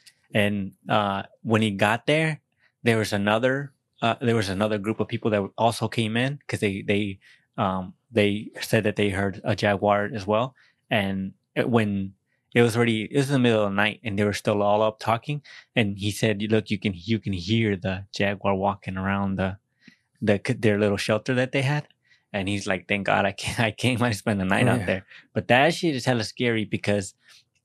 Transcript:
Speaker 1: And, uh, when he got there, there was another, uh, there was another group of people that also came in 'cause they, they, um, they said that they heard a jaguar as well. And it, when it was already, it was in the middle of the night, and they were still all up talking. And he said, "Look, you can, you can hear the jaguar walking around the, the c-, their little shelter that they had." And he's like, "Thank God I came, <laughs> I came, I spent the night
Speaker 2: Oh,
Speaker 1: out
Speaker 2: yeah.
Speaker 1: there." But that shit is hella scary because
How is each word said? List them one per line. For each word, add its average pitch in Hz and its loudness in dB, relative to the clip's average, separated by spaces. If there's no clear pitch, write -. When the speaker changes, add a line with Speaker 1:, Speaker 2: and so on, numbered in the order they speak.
Speaker 1:
And, 101 0
uh, 101 0
when 110 2
he 107 0
got 104 0
there, 156 0
there 113 4
was 107 0
another, 120 0
uh, 113 0
there 117 2
was 101 0
another 107 0
group 107 -4
of 104 -2
people 117 -2
that 101 0
also 117 0
came 113 -2
in 139 -2
'cause 120 -6
they, 98 -2
they, 101 -2
um, 92 -2
they 104 2
said 110 0
that 104 0
they 104 2
heard 98 -2
a 107 0
jaguar 104 2
as 98 -6
well. 113 0
And 98 -2
it, 135 0
when 101 0
it 120 6
was 113 4
already, 117 2
it - -8
was 139 2
in 143 0
the 131 2
middle 113 4
of 101 0
the 98 -4
night, 104 0
and 104 -4
they 104 4
were 101 2
still 104 0
all 104 4
up 110 0
talking. 143 -2
And 98 2
he 104 -2
said, 104 0
"Look, 110 0
you 104 -2
can, 101 -2
you 95 -2
can 98 -6
hear 101 0
the 95 -6
jaguar 101 0
walking 95 -4
around 98 -2
the, 95 -2
the 104 2
c-, 127 -2
their 104 2
little 101 2
shelter 110 -2
that 127 -2
they 139 0
had." 147 -2
And 98 -2
he's 101 -4
like, 92 -4
"Thank 101 -2
God 101 2
I 98 0
came, - -8
<laughs> 117 2
I 107 0
came, 117 -2
I 120 0
spent 101 -2
the 92 0
night 101 2
Speaker 2:
Oh, 95 4
Speaker 1:
out 123 2
Speaker 2:
yeah. 90 -4
Speaker 1:
there." 95 -2
But 107 -4
that 143 6
shit 165 -2
is 120 -6
hella 120 2
scary 113 -2
because 104 -2